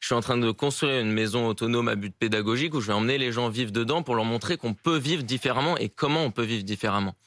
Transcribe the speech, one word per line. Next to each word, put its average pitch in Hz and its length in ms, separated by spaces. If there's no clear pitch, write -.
je - 60
suis - 80
en 117 60
train 123 160
de 117 140
construire 135 500
une 110 120
maison 110 340
autonome 117 420
à 110 60
but 101 200
pédagogique 113 600
où 143 60
je 104 80
vais 107 40
emmener 113 260
les 123 140
gens 120 160
vivre 113 220
dedans 117 320
pour 127 120
leur 110 100
montrer 117 320
qu'on 113 180
peut 165 220
vivre 151 260
différemment 131 560
et 120 100
comment 151 360
on 127 60
peut 117 140
vivre 110 200
différemment. 101 500